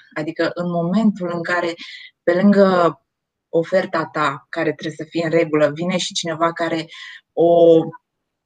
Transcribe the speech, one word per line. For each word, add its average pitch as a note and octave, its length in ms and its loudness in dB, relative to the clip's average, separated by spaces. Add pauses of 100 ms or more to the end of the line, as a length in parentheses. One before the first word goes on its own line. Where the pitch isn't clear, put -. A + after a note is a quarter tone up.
(140)
Adică, D#3+ 400 -4
în F3 160 -6
momentul F3+ 640 0
în E3+ 100 -6
care, F3 300 -4 (500)
pe F3 100 0
lângă F#3 680 4 (500)
oferta E3 640 -2
ta, D3 380 -4
care D#3 240 -4
trebuie D3+ 240 -10
să D#3 120 -12
fie E3 140 -4
în D#3+ 80 -4
regulă, D3+ 420 2
vine F3 240 -4
și F3 160 -8
cineva E3 400 -4
care E3 320 -4 (480)
o E3+ 460 6 (680)